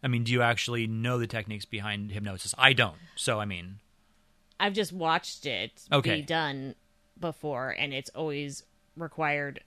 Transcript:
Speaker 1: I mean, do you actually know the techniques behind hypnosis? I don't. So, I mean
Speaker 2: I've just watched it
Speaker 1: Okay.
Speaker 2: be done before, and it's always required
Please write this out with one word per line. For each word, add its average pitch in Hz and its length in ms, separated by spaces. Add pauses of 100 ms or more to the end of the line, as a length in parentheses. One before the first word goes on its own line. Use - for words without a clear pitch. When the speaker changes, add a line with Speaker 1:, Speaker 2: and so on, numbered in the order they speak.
Speaker 1:
I 139 60
mean, 120 160
do 117 80
you 123 100
actually 117 440
know 113 320
the 117 80
techniques 107 380
behind 104 480
hypnosis? 101 440
I 135 160
don't. 113 240 (200)
So, 113 240
I 104 40
mean 95 360 (760)
Speaker 2:
I've 202 140
just 196 200
watched 165 520
it 113 380 (100)
Speaker 1:
Okay. 143 240
Speaker 2:
be 151 60
done 139 520 (460)
before, 147 580
and 143 140
it's 135 220
always 147 500 (320)
required 147 720